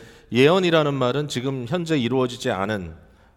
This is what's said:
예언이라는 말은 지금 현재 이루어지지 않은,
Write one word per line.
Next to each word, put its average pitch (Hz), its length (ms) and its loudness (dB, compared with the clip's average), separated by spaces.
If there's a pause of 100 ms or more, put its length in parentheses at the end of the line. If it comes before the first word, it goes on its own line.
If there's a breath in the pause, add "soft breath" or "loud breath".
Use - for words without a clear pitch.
(320 loud breath)
예언이라는 156 600 4
말은 135 360 -2
지금 127 380 -6
현재 160 300 -2
이루어지지 123 540 -2
않은, 95 420 -4 (440 soft breath)